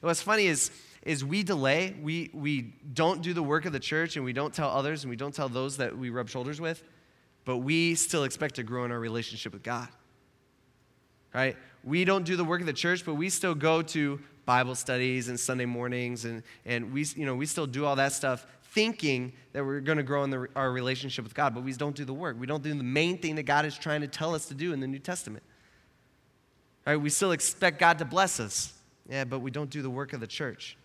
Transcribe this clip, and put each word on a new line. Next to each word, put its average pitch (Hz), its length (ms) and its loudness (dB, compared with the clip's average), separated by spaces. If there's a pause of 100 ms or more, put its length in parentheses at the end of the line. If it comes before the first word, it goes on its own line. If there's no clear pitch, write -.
And 156 60 -2
what's 165 160 2
funny 208 240 4
is, 156 240 4 (320)
is 139 220 -2
we 180 180 0
delay, 170 580 2
we, 160 320 -4
we 139 400 -2 (220)
don't 165 280 4
do 175 120 -2
the 170 80 0
work 151 220 2
of 175 80 -2
the 135 80 -2
church, 160 360 -2
and 139 80 -2
we 127 80 -4
don't 139 220 -2
tell 147 160 0
others, 143 320 0
and 135 80 -6
we 120 60 -6
don't 139 180 -6
tell 139 140 -2
those 131 300 -2
that 120 200 -2
we 127 120 -4
rub 117 200 -4
shoulders 139 300 -6
with, 165 220 -4 (640)
but 127 140 0
we 165 380 4
still 160 260 2
expect 135 320 -2
to 127 80 -6
grow 123 220 -4
in 120 80 -2
our 117 80 -4
relationship 113 520 -4
with 101 120 -14
God, 120 240 -6 (1500)
right? 127 220 2 (280)
We 165 200 4
don't 190 200 4
do 180 120 0
the 175 80 2
work 175 160 0
of 175 60 -4
the 156 60 -2
church, 175 320 0
but 160 100 -2
we 160 140 0
still 185 260 0
go 160 280 4
to 147 360 0 (280)
Bible 123 300 4
studies 127 520 0
and 123 100 -4
Sunday 127 280 0
mornings, 123 580 -4
and, 117 180 -8 (220)
and 120 280 -2
we, 143 120 -2 (120)
you 151 100 -4
know, 131 80 0
we 131 100 -2
still 151 220 -2
do 135 180 -2
all 143 120 2
that 139 160 4
stuff 131 340 -2 (260)
thinking 151 600 2 (220)
that 139 100 0
we're 139 160 -2
gonna 151 220 2
grow 139 200 2
in 139 60 0
the, 131 260 -2
our 135 160 2
relationship 127 540 -2
with 110 100 -16
God, 143 200 2
but 123 100 -6
we 135 80 -4
don't 143 240 -2
do 143 80 -6
the 131 80 -6
work. 143 260 -6
We 123 80 -6
don't 147 160 -2
do 151 120 -2
the 139 100 -2
main 156 320 2
thing 160 200 -2
that 151 80 -4
God 147 200 4
is 147 140 -4
trying 151 240 -2
to 147 40 -4
tell 160 280 -2
us 151 140 -4
to 143 60 -10
do 160 200 -2
in 139 60 -2
the 131 60 -4
New 135 120 -4
Testament. 135 440 -8 (1400)
Right? 147 100 4
We 147 120 0
still 185 240 2
expect 165 460 2
God 170 220 8
to 160 40 0
bless 175 340 2
us, - 360 -4 (340)
yeah, 135 160 -4
but 127 140 -4
we 131 120 -4
don't 139 200 -6
do 147 100 -6
the 135 80 -4
work 131 240 -6
of 131 80 -6
the 110 60 -8
church. - 580 -8